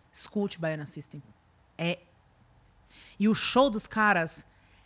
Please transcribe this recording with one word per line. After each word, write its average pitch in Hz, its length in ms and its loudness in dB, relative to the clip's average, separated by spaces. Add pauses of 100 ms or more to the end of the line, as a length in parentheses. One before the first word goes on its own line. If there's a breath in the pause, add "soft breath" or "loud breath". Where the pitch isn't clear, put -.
(120)
Escute - 460 -4
Baiana 156 280 -4
System. 143 360 -14 (540)
É. 170 220 -2 (1200 loud breath)
E 202 100 2
o 220 60 4
show - 360 4
dos 214 160 -4
caras, 196 580 0 (420 soft breath)